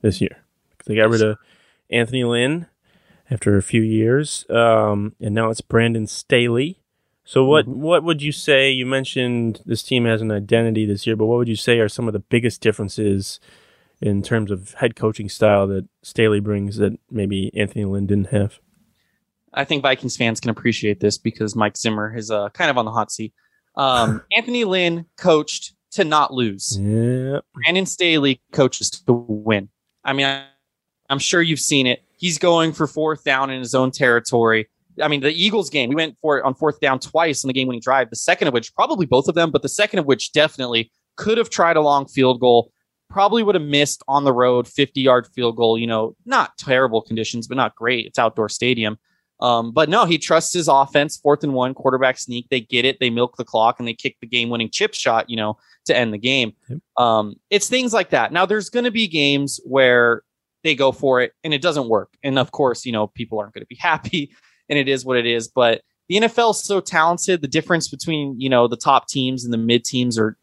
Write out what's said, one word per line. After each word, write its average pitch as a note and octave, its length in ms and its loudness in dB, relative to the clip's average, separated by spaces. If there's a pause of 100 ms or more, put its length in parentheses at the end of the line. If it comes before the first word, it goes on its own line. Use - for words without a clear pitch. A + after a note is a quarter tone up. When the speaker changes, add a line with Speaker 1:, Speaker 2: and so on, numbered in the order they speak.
Speaker 1:
this G#2 200 0
year. - 240 -4 (420)
They G#2+ 80 -4
got A2 160 4
rid A2+ 120 4
of G#2+ 160 0 (520)
Anthony A#2+ 320 0
Lynn B2 440 0 (680)
after G#2+ 240 2
a F#2+ 80 2
few A2+ 180 0
years, A2 680 0
um, G#2+ 720 2
and G#2 140 -4
now A2+ 160 0
it's A2+ 100 -6
Brandon A#2 460 0
Staley. A#2+ 720 -2 (460)
So C3+ 200 2
what, D3 220 4
Speaker 2:
Mm-hmm. C3+ 160 -8
Speaker 1:
what D#3 200 2
would D#3+ 180 -2
you D3 120 -4
say, C#3 400 2
you B2+ 120 -4
mentioned B2 800 -2
this A2+ 200 -4
team A#2+ 220 0
has A2+ 140 2
an A2 120 -2
identity A2 520 2
this G2+ 220 -2
year, A2+ 80 0
but G#2+ 120 0
what A#2+ 120 2
would A#2+ 100 2
you A2+ 60 -2
say A#2 240 0
are G#2+ 100 2
some A#2 200 -6
of G#2+ 60 -4
the G#2 40 -4
biggest A#2 420 -2
differences G2+ 760 -2 (640)
in G2+ 240 0
terms A2 260 -2
of F#2+ 240 -8
head A#2+ 220 -2
coaching A2 320 -4
style G2+ 400 4
that F#2+ 180 -4 (160)
Staley G#2+ 380 0
brings G2+ 380 -4
that G2+ 200 0 (140)
maybe G2 420 -4
Anthony G#2 300 -2
Lynn G2 240 -4
didn't G2+ 220 0
have? G2+ 280 0 (960)
Speaker 2:
I C#3+ 100 -2
think C#3+ 200 0
Vikings C3 320 0
fans A2+ 240 0
can A#2+ 100 -2
appreciate G#2+ 480 -2
this G#2 180 0
because G#2+ 380 -6
Mike G#2+ 220 0
Zimmer G#2+ 380 -4
is, A2 140 -10
uh, G#2 200 -2
kind D#3 240 -2
of B2+ 40 0
on A#2 100 0
the A2 60 -8
hot A2 200 -2
seat. A2 200 -10 (440)
Um, A#2+ 520 0
Speaker 1:
<laughs> G3+ 80 0
Speaker 2:
Anthony A#3 280 -2
Lynn F3 420 -2 (100)
coached - 580 0 (180)
to G3+ 100 -2
not D3+ 320 2
lose. G#2 420 -4
Speaker 1:
Yeah. A#2+ 640 -2 (160)
Speaker 2:
Brandon E3+ 320 0
Staley D3+ 640 0
coaches - 400 0
to - 220 -2
win. G#2+ 560 -2 (360)
I C3 80 -2
mean, C#3 140 0
I, C3+ 180 -4 (640)
I'm C#3 120 -2
sure F3 200 0
you've E3 200 0
seen C#3 260 2
it. B2 160 0 (140)
He's F3 220 -4
going E3 340 2
for D#3 160 -2
fourth D#3 340 -4
down C3+ 280 0
in C3 100 -8
his B2 160 -4
own C3 160 2
territory. A#2 760 2 (340)
I D3+ 60 0
mean, C#3+ 140 -2
the C#3+ 100 2
Eagles F#3 380 -2
game, C3 180 -2
we C3+ 60 -2
went D#3+ 260 -4
for D3+ 180 0
it A#2 60 -4
on C3+ 100 0
fourth D3+ 240 -2
down C3 200 0
twice D#3 440 -2
on C3+ 60 -4
the C3 60 -4
game-winning B2+ 260 -4
drive, B2+ 300 0
the A#2+ 60 -12
second F3 320 0
of C3+ 40 0
which, A#2 220 -4
probably A3+ 320 0
both B2+ 200 2
of F3 80 -2
them, E3 160 2
but C#3+ 120 -2
the C#3 80 -6
second G#3 300 -2
of D#3 40 -6
which C3 280 0
definitely B2 580 0 (260)
could A3+ 220 0
have A#3 100 -2
tried E3+ 300 2
a - 20 4
long C#3+ 260 2
field B2+ 340 2
goal, A#2+ 300 4 (380)
probably G#3 340 2
would G3+ 120 2
have E3 100 0
missed C#3+ 420 0
on C#3+ 180 0
the C3+ 100 4
road, B2 340 2
fifty-yard C3 680 2
field A#2 220 -2
goal, A2+ 220 2
you A#2 80 -2
know, A2+ 280 -2 (120)
not B3+ 320 -2
terrible B2+ 420 2
conditions, A2+ 480 -6
but B2+ 80 -6
not B2 180 0
great. A#2 300 -2
It's - 140 -6
outdoor A2+ 320 0
stadium. A2+ 480 -2 (420)
Um, A#2 320 0
but D3+ 160 2
no, G#3+ 160 2
he E3 140 0
trusts E3 340 0
his E3+ 160 -2
offense, C#3+ 480 2
fourth D3 260 0
and C#3+ 120 -2
one, B2+ 180 -2
quarterback B2+ 460 0
sneak. B2 320 -10
They B2+ 100 0
get A#2+ 240 0
it. C3 160 0
They B2+ 80 0
milk A#2+ 300 -2
the B2 80 -6
clock A#2 320 0
and A#2+ 100 -8
they A#2 60 -8
kick - 260 -10
the B2 60 -16
game-winning A#2 440 -2
chip G#3 220 -4
shot, A2+ 380 0
you A#2 60 -6
know, G#2+ 200 -4 (300)
to C3 100 2
end A#2 160 0
the G#2 60 -8
game. A#2+ 340 0 (160)
Speaker 1:
Yep. C3+ 100 -10 (200)
Speaker 2:
Um, A2 360 2 (140)
it's G3 180 0
things B3 280 -2
like G3+ 160 0
that. A#2 200 0
Now, E3+ 140 0
there's G3 240 -4
gonna A#3+ 220 -2
be A3 180 -2
games C#3+ 560 -2
where B2 580 4 (420)
they D#3+ 100 0
go C3+ 180 2
for B2+ 300 0
it A#2+ 100 -4 (100)
and D#3 120 -2
it C3+ 80 -4
doesn't D3 260 -2
work. G#2 240 0 (100)
And C3+ 160 -2
of B2 140 -2
course, B2+ 320 -2
you B2 80 -8
know, G#2+ 140 -2
people A2+ 340 -10
aren't G#2 140 -12
gonna G#2+ 100 -16
be B2 120 -20
<laughs> - 40 -20
happy D#3+ 520 -4 (360)
and D3 100 0
it C3+ 100 0
is C3+ 160 -2
what B2+ 140 0
it A#2 80 0
is. A#2 220 -2
But A#2 340 2 (260)
the F3 80 0
N G#3+ 60 2
F A3+ 160 0
L A#3 120 4
is - 120 -4
so G3 180 0
talented. E3+ 640 0
The C#3 60 -6
difference D#3+ 400 0
between, C#3 520 -6
you C3+ 80 -2
know, A#2+ 200 6
the A#2 80 -2
top C3+ 320 2
teams B2+ 360 -4
and A#2+ 80 -4
the A#2 60 -2
mid A#2 260 2
teams B2 360 -2
are, A2 220 0